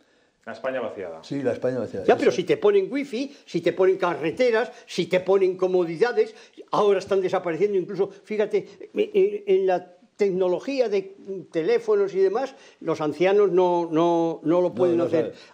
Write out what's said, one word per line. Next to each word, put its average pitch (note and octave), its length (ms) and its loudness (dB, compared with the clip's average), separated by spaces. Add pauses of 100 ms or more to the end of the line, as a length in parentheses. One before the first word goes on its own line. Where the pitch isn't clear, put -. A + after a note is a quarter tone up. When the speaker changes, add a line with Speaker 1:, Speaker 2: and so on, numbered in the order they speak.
(440)
Speaker 1:
La A2 80 -12
España C3 280 -6
vaciada. F#2 440 -10
Speaker 2:
Sí, C#3 180 -6
la B2 100 0
España B2+ 260 -4
vaciada. - 260 -8
Speaker 3:
Ya, - 140 6
pero C4 100 2
Speaker 2:
Eso. - 80 0
Speaker 3:
si F3 80 -4
te D3 140 0
ponen G3+ 340 2
wifi, C4+ 420 -6 (120)
si - 160 -6
te E3+ 100 0
ponen F#3 240 2
carreteras, F#3+ 760 -2 (160)
si F3 200 -4
te F#3 140 0
ponen F#3 360 2
comodidades, F#3 800 0 (360)
ahora G3 280 2
están G3 240 -2
desapareciendo F3+ 560 0
incluso, F3+ 300 -2 (160)
fíjate, G#3 440 -2 (240)
en, G#3 540 0
en F#3+ 200 2
la F3+ 240 0 (260)
tecnología G3 760 0
de F#3+ 260 -4 (340)
teléfonos G3+ 640 0
y F#3 40 -2
demás, G3 360 0 (260)
los D#3+ 200 -2
ancianos F#3 520 2
no, F3 380 2
no, E3 520 2
no E3+ 180 2
lo F3+ 80 2
Speaker 2:
No, D3 60 -8
Speaker 3:
pueden F3 240 2
Speaker 2:
no E3+ 60 0
Speaker 3:
hacer. D#3+ 280 0
Speaker 2:
saben. - 80 -20 (140)